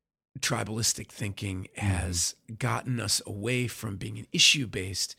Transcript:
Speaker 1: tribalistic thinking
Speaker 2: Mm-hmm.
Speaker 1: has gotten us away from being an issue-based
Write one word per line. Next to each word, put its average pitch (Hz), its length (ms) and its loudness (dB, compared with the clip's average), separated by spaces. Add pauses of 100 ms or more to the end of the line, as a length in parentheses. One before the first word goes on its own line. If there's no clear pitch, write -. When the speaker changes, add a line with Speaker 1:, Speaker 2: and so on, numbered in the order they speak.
(400)
Speaker 1:
tribalistic 110 680 0
thinking 98 680 -4
Speaker 2:
Mm-hmm. 104 120 0
Speaker 1:
has 90 480 2 (220)
gotten 120 420 0
us 101 260 0
away 117 420 0
from 107 300 -6
being 107 220 -8
an - 120 -12
issue-based 101 880 2